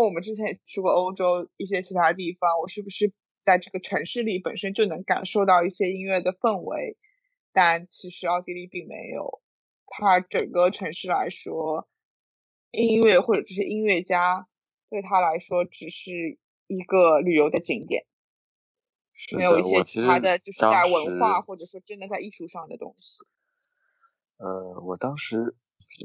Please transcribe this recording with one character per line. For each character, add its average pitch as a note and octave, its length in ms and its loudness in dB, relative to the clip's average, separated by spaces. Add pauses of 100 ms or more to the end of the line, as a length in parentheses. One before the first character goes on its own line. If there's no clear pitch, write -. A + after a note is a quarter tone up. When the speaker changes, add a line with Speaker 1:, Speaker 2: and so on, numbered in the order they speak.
Speaker 1:
我 G#3 60 4
们 F3+ 120 -4
之 G#3+ 140 -8
前 G#3+ 120 -4
也 G3 180 -8
去 - 160 -8
过 F#3 100 4
欧 F3+ 220 2
洲 F3+ 420 0
一 - 80 -10
些 F#3 180 -2
其 F#3 120 -10
他 E3+ 180 4
地 F3+ 220 -6
方， E3+ 260 0
我 F3 80 -6
是 G#3 140 -10
不 G3+ 80 -14
是 G3+ 220 0 (300)
在 F#3 140 4
这 F3+ 140 -4
个 F3+ 100 -6
城 D#3+ 240 -4
市 A#3+ 180 -4
里 G#3+ 160 -2
本 F3+ 200 -6
身 G3 160 -6
就 G#3+ 100 2
能 F3 200 -4
感 - 200 -2
受 G3 220 0
到 F3+ 180 6
一 F#3 60 -2
些 F#3 220 -2
音 F#3+ 100 -8
乐 F#3+ 180 -2
的 F3+ 140 -2
氛 G#3 260 0
围？ E3 380 -8 (560)
但 F3 340 4
其 - 220 -16
实 F3 180 -8
奥 F3 140 0
地 F3+ 100 -12
利 F3+ 140 -12
并 F3+ 200 -14
没 - 220 -12
有。 - 320 -8 (460)
它 F#3+ 340 2
整 E3+ 320 -4
个 F3+ 180 4
城 F3+ 220 -8
市 F#3 160 -10
来 D#3+ 220 -2
说， D#3+ 580 -6 (840)
音 A3+ 300 2
乐 G#3+ 200 8
或 A3+ 140 2
者 E3 80 0
这 - 120 -18
些 G3 100 -4
音 G#3+ 180 -4
乐 G3 200 2
家， F3+ 440 0 (440)
对 G#3 100 -6
他 F#3+ 200 2
来 E3 180 2
说 F3+ 260 -2
只 - 240 -14
是 E3+ 500 -10 (280)
一 F#3+ 140 -6
个 F3 400 6
旅 F3 120 2
游 D3+ 160 6
的 E3 100 0
景 D3+ 280 -6
点。 - 180 -4 (1120)
Speaker 2:
是 - 220 -12
的， - 20 -2
Speaker 1:
没 F3+ 60 0
有 F3 140 6
一 F3+ 40 2
些 F#3 200 2
其 - 180 -6
他 F3 200 4
的， F#3+ 120 2
Speaker 2:
我 F3 60 0
其 - 60 -20
实 G3 80 -16
Speaker 1:
就 - 0 -
是 - 80 -12
在 G3+ 240 6
文 F3 340 0
化 A3 140 4
Speaker 2:
当 F3+ 80 6
时 G3+ 60 -6
Speaker 1:
或 F#3+ 100 -12
者 E3 100 -16
说 F#3 140 -18
真 G#3 180 -16
的 G3 100 -14
在 G3 120 -6
艺 G3+ 100 -12
术 F#3 160 -14
上 E3+ 220 -14
的 - 100 -16
东 - 180 -16
西。 - 260 -18 (1160)
Speaker 2:
呃， F#2 440 -10
我 F#2 140 -8
当 C3+ 220 -6
时 A#2 380 -4 (480)